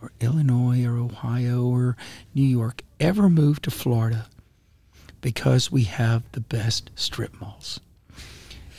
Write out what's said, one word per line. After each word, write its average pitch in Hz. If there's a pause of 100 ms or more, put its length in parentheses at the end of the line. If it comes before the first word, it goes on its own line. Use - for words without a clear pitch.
or - (100)
Illinois 123
or 120
Ohio 120
or 123 (360)
New 139
York 120 (160)
ever 196
moved 151
to -
Florida 113 (920)
because 127
we 131
have 117
the -
best 110
strip -
malls. -
<laughs> - (880)